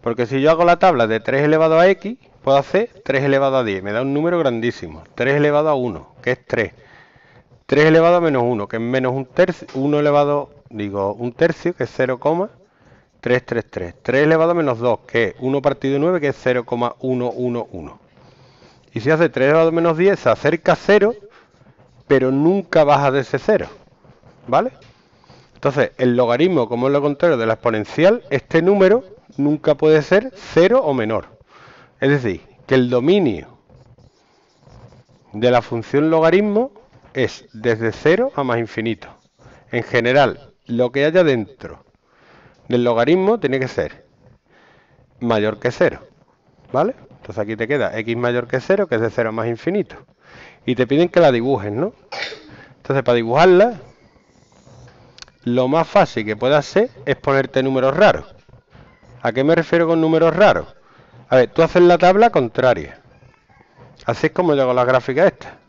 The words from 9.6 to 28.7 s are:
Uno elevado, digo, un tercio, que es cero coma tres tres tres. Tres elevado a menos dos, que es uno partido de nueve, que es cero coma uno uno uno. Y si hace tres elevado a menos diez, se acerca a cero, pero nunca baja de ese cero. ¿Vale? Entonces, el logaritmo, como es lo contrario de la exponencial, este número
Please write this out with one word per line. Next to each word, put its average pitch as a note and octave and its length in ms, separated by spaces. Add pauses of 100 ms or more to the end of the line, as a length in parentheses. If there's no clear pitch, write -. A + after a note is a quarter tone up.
Uno C#3+ 260
elevado, C#3+ 500 (200)
digo, G2+ 440
un A#2 200
tercio, E3+ 420
que - 80
es A#2 100
cero B2+ 260
coma E3+ 300 (680)
tres B2 260
tres A#2 240
tres. F2+ 320
Tres C3+ 220
elevado D#3+ 280
a F3 40
menos C#3 240
dos, A#2+ 220
que A#2 240
es F#2 140
uno C3+ 220
partido C3+ 320
de C3+ 60
nueve, E3+ 220
que C#3+ 80
es C3 100
cero B2 260
coma A#2+ 340
uno B2 320
uno A#2+ 400
uno. D#2 280 (960)
Y A#2+ 80
si B2+ 100
hace D#3+ 180
tres C3 200
elevado E3 200
a - 20
menos E3 260
diez, F#3 220
se B2 100
acerca D#3+ 440
a - 20
cero, G#3 380 (960)
pero C3 240
nunca D#3+ 520
baja C#3+ 280
de C#3 80
ese C3+ 180
cero. G3 300 (800)
¿Vale? D#3+ 240 (840)
Entonces, C#3 440
el B2 180
logaritmo, B2+ 540
como A#2+ 180
es C#3+ 60
lo C#3+ 80
contrario D3 340
de A2+ 100
la A2+ 100
exponencial, D3 720
este E3 320
número G3 420 (320)